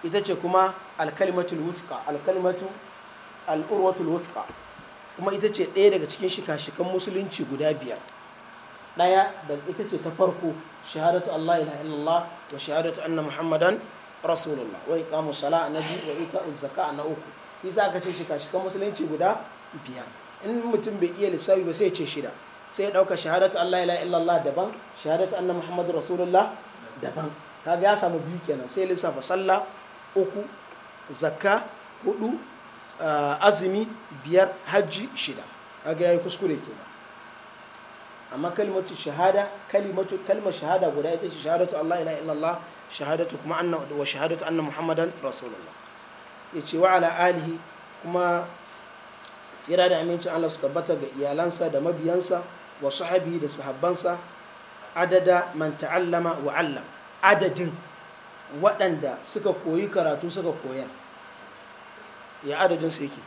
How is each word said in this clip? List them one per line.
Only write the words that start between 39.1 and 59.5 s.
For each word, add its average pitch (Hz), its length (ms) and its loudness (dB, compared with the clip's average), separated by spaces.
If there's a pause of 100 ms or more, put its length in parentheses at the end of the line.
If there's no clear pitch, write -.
kalimatu, 190 460 0 (100)
kalmar 202 260 0
shahada 175 360 2
guda 147 240 0
ita 170 160 -4
ce 156 140 -12
shahadatu 170 340 2
Allah 165 240 0
ilaha 156 160 -4
illallah, 160 420 -2 (320)
shahadatu 160 500 -2
kuma 160 160 -4
anna, 170 200 0
wa 147 280 -4
shahadatu 160 400 -2
anna 160 180 0
Muhammadan 160 480 -2 (100)
Rasulullah. 123 520 -10 (800)
Ya 160 120 -6
ce 165 120 -4
wa 185 160 8
ala 170 200 6
alihi, 170 440 2 (440)
kuma 175 440 0 (1200)
tsira 180 240 4
da 175 100 4
amincin 170 340 -2
Allah 170 160 0
su - 120 -10
tabbata 160 340 0
ga 139 100 -6 (120)
iyalansa 160 540 0
da 139 80 0
mabiyansa, 170 600 0 (400)
wa 143 80 0
sahabi 170 500 0
da 151 80 -4
sahabbansa, 165 680 -2 (800)
adada 180 580 6
man 151 240 -2
ta'allama 170 640 0
wa 143 160 -2
allam. 147 260 0 (380)
Adadin 190 480 4 (920)
waɗanda 170 600 2
suka 202 300 0